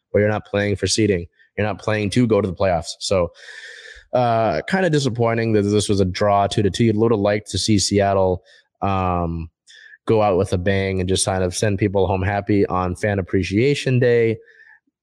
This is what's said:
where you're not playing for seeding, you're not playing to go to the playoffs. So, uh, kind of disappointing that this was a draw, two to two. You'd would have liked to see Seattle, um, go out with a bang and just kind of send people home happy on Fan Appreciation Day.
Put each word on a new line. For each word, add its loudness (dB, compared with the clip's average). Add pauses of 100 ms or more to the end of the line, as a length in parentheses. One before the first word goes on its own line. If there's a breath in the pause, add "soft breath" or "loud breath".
(120)
where 2
you're 2
not -4
playing -2
for -4
seeding, 0 (300 soft breath)
you're -2
not -6
playing -2
to 2
go 2
to -2
the -6
playoffs. -2
So, -2 (840 loud breath)
uh, 0
kind 0
of 0
disappointing 0
that 4
this 0
was 2
a 2
draw, 2
two -2
to 2
two. -2
You'd 2
would 2
have 0
liked -2
to -4
see 2
Seattle, 2 (380 soft breath)
um, -4 (560 loud breath)
go 2
out 2
with 0
a 2
bang -2
and -2
just 0
kind -2
of -2
send -2
people 0
home -2
happy 0
on -2
Fan -2
Appreciation 0
Day. 2 (640 loud breath)